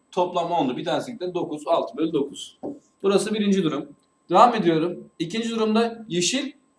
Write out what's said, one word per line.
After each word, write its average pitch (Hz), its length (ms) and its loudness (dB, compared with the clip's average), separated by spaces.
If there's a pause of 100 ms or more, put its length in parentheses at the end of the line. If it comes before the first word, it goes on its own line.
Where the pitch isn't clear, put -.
(120)
Toplam 175 400 -2
ondu. 135 240 0
Bir - 80 -8
tanesi 139 280 -4
gitti. 180 220 -8
Dokuz, 151 340 -6
altı 156 280 0
bölü 160 160 -2
dokuz. - 460 -6 (440)
Burası 202 320 2
birinci 202 280 2
durum. 147 260 -4 (420)
Devam 233 240 8
ediyorum. 170 540 0 (100)
İkinci 226 320 -4
durumda 220 580 0
yeşil 180 440 -2 (260)